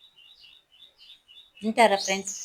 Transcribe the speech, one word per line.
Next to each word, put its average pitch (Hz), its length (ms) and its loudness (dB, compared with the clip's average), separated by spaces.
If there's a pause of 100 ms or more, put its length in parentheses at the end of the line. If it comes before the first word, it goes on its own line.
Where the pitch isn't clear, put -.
(1600)
వింటారా 220 320 4
ఫ్రెండ్స్? 196 500 -4